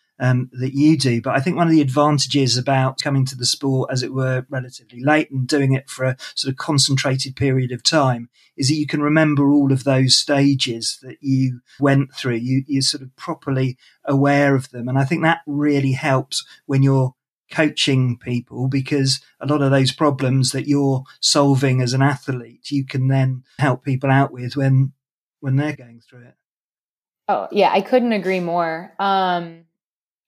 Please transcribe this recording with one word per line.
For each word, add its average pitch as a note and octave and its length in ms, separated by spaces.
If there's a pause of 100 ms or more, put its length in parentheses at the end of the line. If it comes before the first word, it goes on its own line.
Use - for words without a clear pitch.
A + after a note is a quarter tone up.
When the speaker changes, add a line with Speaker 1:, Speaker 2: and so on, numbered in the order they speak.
(200)
Speaker 1:
um, B2+ 340
that C3 200
you D3+ 240
do. B2 240
But - 140
I C#3 40
think F3 180
one E3+ 100
of D#3+ 60
the D#3 80
advantages C#3 760
about C3 440
coming C#3 240
to C3+ 120
the B2 80
sport, C3+ 460
as B2+ 100
it B2+ 120
were, C3 360
relatively B2+ 540
late D3+ 260
and C3 180
doing C#3 260
it - 160
for C3 160
a B2+ 120 (180)
sort C3+ 160
of C3 60
concentrated C3+ 760
period C3 360
of A#2+ 120
time B2+ 460 (280)
is C3+ 120
that D#3 60
you D3 120
can D3+ 140
remember D3 500
all C#3+ 220
of C3 100
those C3 320
stages C#3 840
that C3 180
you C3 400 (180)
went C#3 360
through. A#2+ 220
You, C3 320
you're C#3 140
sort C3+ 220
of C3 140
properly C3+ 600 (280)
aware C#3 500
of C3 160
them. A#2+ 160
And B2+ 100
I C3+ 60
think E3 200
that E3 220
really C#3+ 460
helps C3 540 (200)
when C3+ 160
you're C3+ 320 (380)
coaching C3 680
people, B2 520
because C3+ 500 (220)
a - 40
lot C#3+ 160
of C3+ 100
those C3+ 200
problems C3+ 600
that C3 140
you're C#3 360 (160)
solving C3+ 640
as A#2+ 100
an C3+ 100
athlete, C3 680
you C#3 140
can C3 240
then C3 340 (160)
help C3 240
people C3+ 260
out C3+ 220
with B2 240
when, C3+ 380 (480)
when C3+ 160
they're D3 180
going A#2 240
through A#2+ 240
it. B2+ 120 (920)
Speaker 2:
Oh, F3 240
yeah, F#3+ 220
I G3 80
couldn't A#3+ 320
agree F#3 260
more. E3+ 600
Um, F3+ 680 (600)